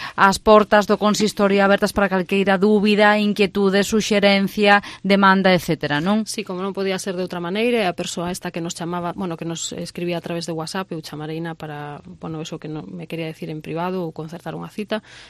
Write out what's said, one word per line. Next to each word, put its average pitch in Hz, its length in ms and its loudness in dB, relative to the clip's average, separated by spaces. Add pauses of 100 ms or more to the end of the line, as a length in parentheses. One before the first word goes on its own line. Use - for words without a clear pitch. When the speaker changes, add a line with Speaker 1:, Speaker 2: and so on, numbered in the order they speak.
(200)
Speaker 1:
as 196 160 6
portas 214 480 6
do 202 160 2
consistorio 202 640 2
abertas 196 320 2
para 196 160 2
calqueira 190 480 2
dúbida, 208 560 4
inquietude, 202 720 2
suxerencia, 202 960 2 (160)
demanda, 190 560 4
etcétera, 147 480 -2
non? 208 240 0
Speaker 2:
Sí, - 160 -8
como 180 160 -8
non 190 160 -6
podía 190 240 -4
ser 185 160 -6
de 185 80 -4
outra 175 160 -8
maneira, 208 480 0
a 170 80 -2
persoa 175 320 -6
esta 180 240 -8
que 170 80 -8
nos 170 160 -8
chamaba, 175 400 -6
bueno, 180 240 -8
que 165 80 -8
nos 165 240 -8
escribía 175 480 -6
a - 0 -
través 170 240 -8
de 175 80 -8
WhatsApp, 165 400 -6
eu 160 80 -6
chamareina 160 560 -10
para, 147 480 -14
bueno, 165 400 -12
eso 160 160 -12
que 151 80 -12
non 156 160 -10
me 170 240 -14
quería 160 240 -8
decir 165 160 -12
en 156 160 -10
privado 175 400 -6
ou 160 80 -8
concertar 160 400 -12
unha 165 160 -12
cita, 214 320 -8 (300)